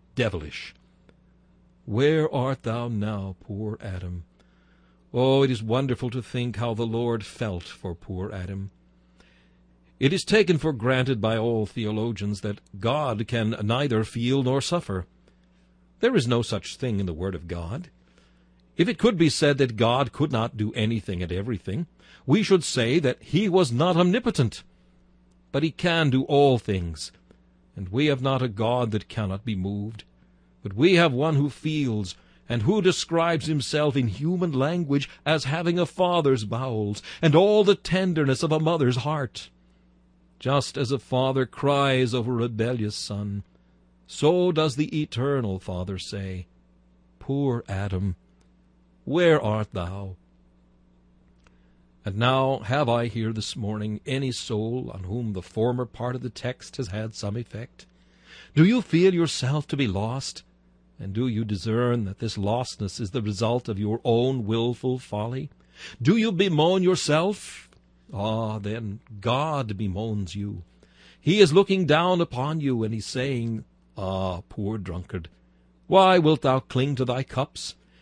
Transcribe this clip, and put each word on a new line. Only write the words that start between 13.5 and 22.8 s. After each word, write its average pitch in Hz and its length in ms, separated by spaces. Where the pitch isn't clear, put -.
neither 117 420
feel 123 380
nor 131 180
suffer. 101 460
There 254 140
is 131 140
no 120 140
such - 340
thing 113 240
in 98 60
the 87 80
Word 92 200
of 85 140
God. 87 400
If 175 120
it 214 100
could 220 180
be 160 140
said 143 260
that 127 200
God 120 360
could - 180
not 113 280
do 104 160
anything 107 480
and 87 100
everything, 101 540
we 190 160
should 185 200
say 123 360